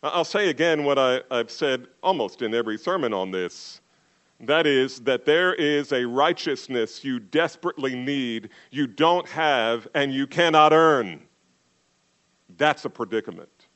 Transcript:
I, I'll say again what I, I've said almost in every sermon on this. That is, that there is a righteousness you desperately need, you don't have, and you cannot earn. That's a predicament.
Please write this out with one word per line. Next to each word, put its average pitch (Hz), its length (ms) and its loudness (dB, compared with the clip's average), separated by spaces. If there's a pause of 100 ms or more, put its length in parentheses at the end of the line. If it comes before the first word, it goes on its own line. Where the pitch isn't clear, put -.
I, 143 60 -6
I'll 165 160 -2
say 202 260 0
again 156 340 0
what 143 140 2
I, 131 320 2
I've 117 220 -4
said 131 340 -4 (160)
almost 143 400 -2
in 113 140 -4
every 110 240 -4
sermon 147 340 -4
on 95 160 -4
this. - 520 -8 (580)
That 151 260 0
is, 131 360 2
that 123 240 -2
there 180 280 4
is 147 400 -2
a 123 120 0
righteousness 131 960 -2
you 131 160 -4
desperately 147 760 -4
need, 123 540 -6 (220)
you 135 160 -4
don't 160 420 2
have, 120 640 0
and 139 180 0
you 135 140 -2
cannot 156 480 6
earn. 135 480 4 (1400)
That's 147 260 0
a 135 60 -6
predicament. 104 880 -8